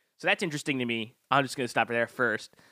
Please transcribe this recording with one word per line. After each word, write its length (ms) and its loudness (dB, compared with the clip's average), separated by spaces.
So 100 -2
that's 160 2
interesting 360 -2
to 60 0
me. 280 -4
I'm 140 4
just 140 -6
gonna 100 -2
stop 220 0
there 180 2
first. 480 -2